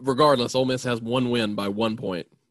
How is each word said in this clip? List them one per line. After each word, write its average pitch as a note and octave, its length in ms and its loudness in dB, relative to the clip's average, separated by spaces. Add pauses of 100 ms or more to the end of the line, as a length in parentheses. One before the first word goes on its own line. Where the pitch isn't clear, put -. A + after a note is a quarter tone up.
regardless, B2+ 540 2
Ole C3 100 2
Miss B2+ 200 -2
has A#2+ 140 -2
one A#2+ 300 -2
win A2+ 240 0
by G2+ 140 -4
one A2 280 -2
point, F#2+ 300 -6 (260)